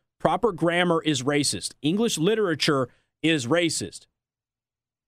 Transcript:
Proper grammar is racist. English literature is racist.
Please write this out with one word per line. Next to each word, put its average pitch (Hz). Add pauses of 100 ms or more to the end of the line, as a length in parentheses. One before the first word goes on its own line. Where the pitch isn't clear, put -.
(180)
Proper 185
grammar 170
is 143
racist. 139
English 208
literature 165 (340)
is 151
racist. 151 (1000)